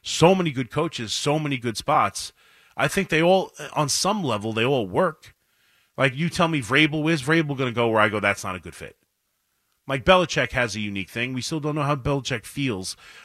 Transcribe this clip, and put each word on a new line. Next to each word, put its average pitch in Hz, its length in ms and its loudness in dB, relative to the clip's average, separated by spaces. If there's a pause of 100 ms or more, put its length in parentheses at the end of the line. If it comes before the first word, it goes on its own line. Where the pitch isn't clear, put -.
so 180 320 6
many 175 160 0
good 123 180 -6
coaches, 135 440 -4
so 147 260 0
many 143 180 -4
good 117 200 -4
spots, 131 560 0 (420)
I 143 140 0
think 196 200 -2
they 160 140 2
all, 180 280 4 (220)
on 143 160 0
some 202 320 0
level, 110 320 -2
they 113 120 0
all 131 200 2
work. 101 480 -2 (640)
Like, 131 160 2
you 160 160 -2
tell 170 200 0
me 151 120 0
Vrabel, 147 400 2
where's 156 220 0
Vrabel 151 340 0
gonna 127 140 -2
go 117 160 2
where 110 140 6
I 107 80 6
go, 104 100 -2
"That's 101 240 0
not 95 120 -6
a 87 40 -10
good 82 160 -16
fit"? - 220 -16 (920)
Mike 135 160 -4
Belichick 170 500 4
has 120 220 0
a 110 40 -6
unique 98 320 -6
thing. 120 200 -4
We 127 100 -6
still 160 180 -4
don't 147 160 -4
know 151 80 -2
how 147 120 0
Belichick 135 480 -4
feels 113 540 -4 (280)